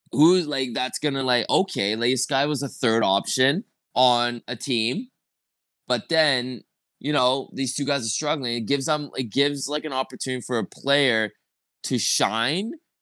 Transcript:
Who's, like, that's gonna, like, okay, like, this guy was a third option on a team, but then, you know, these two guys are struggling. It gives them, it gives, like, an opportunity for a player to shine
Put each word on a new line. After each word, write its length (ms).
Who's, 340
like, 280
that's 260
gonna, 240
like, 260
okay, 460
like, 160
this 140
guy 200
was 160
a 60
third 340
option 640
on 500
a 80
team, 540
but 200
then, 540
you 120
know, 400
these 220
two 100
guys 200
are 40
struggling. 460
It 120
gives 200
them, 300
it 80
gives, 420
like, 180
an 80
opportunity 540
for 120
a 60
player 680
to 160
shine 760